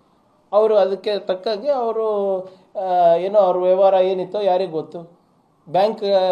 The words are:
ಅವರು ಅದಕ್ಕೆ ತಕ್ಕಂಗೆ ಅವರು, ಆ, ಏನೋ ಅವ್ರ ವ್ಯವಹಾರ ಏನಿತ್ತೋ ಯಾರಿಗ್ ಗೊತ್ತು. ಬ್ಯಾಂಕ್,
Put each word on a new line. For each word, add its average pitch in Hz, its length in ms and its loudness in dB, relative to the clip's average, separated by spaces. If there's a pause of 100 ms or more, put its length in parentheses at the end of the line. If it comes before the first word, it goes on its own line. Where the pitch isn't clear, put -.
(520)
ಅವರು 214 240 4
ಅದಕ್ಕೆ 196 440 0
ತಕ್ಕಂಗೆ 202 500 -4
ಅವರು, 220 680 -2 (400)
ಆ, 180 360 2
ಏನೋ 196 240 0
ಅವ್ರ 180 180 4
ವ್ಯವಹಾರ 185 360 4
ಏನಿತ್ತೋ 185 480 -2
ಯಾರಿಗ್ 185 300 0
ಗೊತ್ತು. 160 480 -12 (500)
ಬ್ಯಾಂಕ್, 208 340 -2 (280)